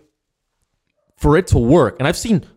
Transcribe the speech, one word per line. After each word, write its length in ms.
for 220
it 100
to 100
work, 420
and 80
I've 100
seen 260